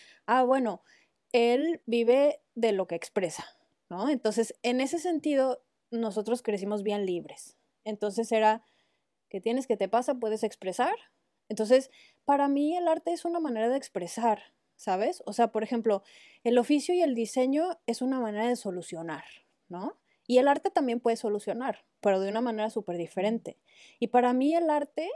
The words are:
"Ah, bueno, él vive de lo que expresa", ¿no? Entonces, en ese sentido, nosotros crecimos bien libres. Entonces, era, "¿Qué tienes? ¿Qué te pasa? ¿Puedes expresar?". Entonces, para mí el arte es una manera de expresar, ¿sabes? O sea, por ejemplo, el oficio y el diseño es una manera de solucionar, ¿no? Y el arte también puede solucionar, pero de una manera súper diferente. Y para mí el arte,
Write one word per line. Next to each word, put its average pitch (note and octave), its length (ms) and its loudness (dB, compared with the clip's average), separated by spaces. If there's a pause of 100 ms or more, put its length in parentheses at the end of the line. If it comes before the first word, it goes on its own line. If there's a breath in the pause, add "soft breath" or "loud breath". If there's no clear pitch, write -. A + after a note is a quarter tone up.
(260 soft breath)
"Ah, B3+ 180 4
bueno, B3 380 0 (500)
él B3 540 2
vive A#3+ 560 4 (140)
de A3+ 160 2
lo F#3+ 160 0
que E3+ 80 -6
expresa", - 500 -4 (440)
¿no? F#3+ 200 -2
Entonces, A#3 540 -2
en B3 180 0
ese C#4 180 -2
sentido, C#4+ 640 0 (280)
nosotros A3+ 500 -2
crecimos G3+ 420 -4
bien G#3 220 -2
libres. - 520 -8 (260)
Entonces, G#3+ 480 -4
era, A3 320 4 (640)
"¿Qué F#3+ 120 -10
tienes? A#3+ 260 -4
¿Qué A3 100 0
te F#3+ 120 -2
pasa? B3 260 0
¿Puedes A3 280 -4
expresar?". A3+ 520 -4 (540)
Entonces, A3+ 420 2 (340 soft breath)
para C#4 220 2
mí C#4+ 300 0
el F4 100 0
arte D#4+ 260 0
es E4 120 -8
una E4+ 160 -2
manera A3+ 280 -2
de C4 80 0
expresar, A3 800 -2 (220)
¿sabes? G#3 480 -2
O G#3 80 -8
sea, A3+ 180 2
por G#3+ 120 -2
ejemplo, G#3+ 400 0 (400 soft breath)
el A#3+ 160 4
oficio D4 360 2
y F4+ 60 2
el C#4+ 140 2
diseño C4+ 720 -2
es - 140 -4
una C4 200 -2
manera G#3+ 260 -2
de B3 100 0
solucionar, E3+ 680 -10 (420)
¿no? F#3+ 320 -10 (280)
Y B3 100 4
el B3+ 100 8
arte C#4+ 220 2
también B3 300 0
puede A3+ 180 0
solucionar, G#3 680 -4 (160)
pero G3 180 2
de G3 100 -2
una A3 120 -2
manera A3 280 -2
súper F#3 280 -6
diferente. G3 600 -4 (400 soft breath)
Y A#3 80 0
para B3 260 4
mí C#4 220 2
el E4+ 140 2
arte, D4+ 460 -2